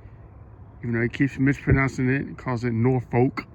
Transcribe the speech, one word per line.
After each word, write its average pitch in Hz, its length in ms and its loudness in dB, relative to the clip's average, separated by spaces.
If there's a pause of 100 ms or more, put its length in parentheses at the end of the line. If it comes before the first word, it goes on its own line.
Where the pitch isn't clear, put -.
(840)
even 120 120 -4
though 117 80 0
he 120 60 2
keeps 135 300 -2
mispronouncing 135 720 2
it 135 140 0
and - 160 -12
calls 123 260 -6
it 123 80 -2
Norfolk. 123 840 0